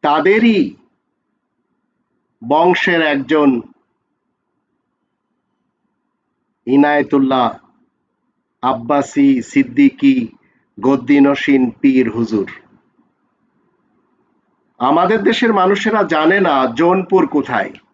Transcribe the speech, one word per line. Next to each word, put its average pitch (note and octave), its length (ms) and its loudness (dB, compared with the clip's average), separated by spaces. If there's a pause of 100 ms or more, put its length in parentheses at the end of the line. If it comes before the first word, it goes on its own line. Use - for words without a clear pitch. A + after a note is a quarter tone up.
তাদেরই F3+ 760 0 (1700)
বংশের E3+ 540 0
একজন C#3+ 580 0 (3000)
ইনায়েতুল্লাহ C#3 920 0 (1040)
আব্বাসী C3+ 800 0
সিদ্দিকী C3 840 0 (520)
গদ্দিনশীন C3+ 920 2
পীর B2+ 400 0
হুজুর। A2+ 400 -4 (2250)
আমাদের F3 440 0
দেশের A3+ 300 0
মানুষেরা G3+ 520 0
জানে D#3+ 360 0
না C#3 340 0
জৌনপুর F3+ 520 0
কোথায়। C3 460 -4 (220)